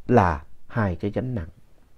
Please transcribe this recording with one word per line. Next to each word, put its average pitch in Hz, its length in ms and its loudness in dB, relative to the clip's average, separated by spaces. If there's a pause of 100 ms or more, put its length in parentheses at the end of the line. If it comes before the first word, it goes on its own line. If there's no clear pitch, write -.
là 90 360 4 (220)
hai 98 300 -2
cái 104 140 -4
gánh 123 240 -4
nặng. 85 140 -6 (500)